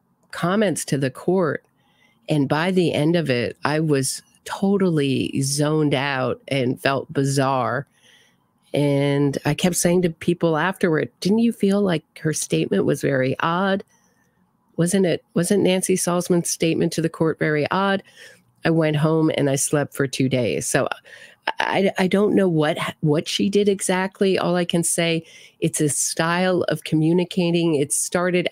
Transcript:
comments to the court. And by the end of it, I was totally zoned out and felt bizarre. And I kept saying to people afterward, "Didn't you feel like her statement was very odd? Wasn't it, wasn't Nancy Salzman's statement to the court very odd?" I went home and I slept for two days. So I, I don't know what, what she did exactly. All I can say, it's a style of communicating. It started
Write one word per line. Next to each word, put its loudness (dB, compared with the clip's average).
comments 0
to -2
the -2
court. -2
And 2
by 2
the 2
end 2
of 0
it, -2
I 0
was 0
totally 0
zoned 0
out -2
and -2
felt -2
bizarre. 0
And 0
I 2
kept 0
saying 2
to 0
people -2
afterward, -2
"Didn't 0
you 2
feel 0
like 0
her -2
statement -2
was 0
very 0
odd? 0
Wasn't 2
it, 0
wasn't 2
Nancy 2
Salzman's 0
statement 0
to -2
the 0
court -2
very 0
odd?" 0
I 2
went 2
home 2
and 0
I 0
slept -2
for -2
two -2
days. 0
So 0
I, 0
I 2
don't 2
know 4
what, 0
what 0
she -2
did 2
exactly. 0
All 0
I 0
can 0
say, -2
it's -2
a 2
style 0
of -4
communicating. 0
It -2
started -2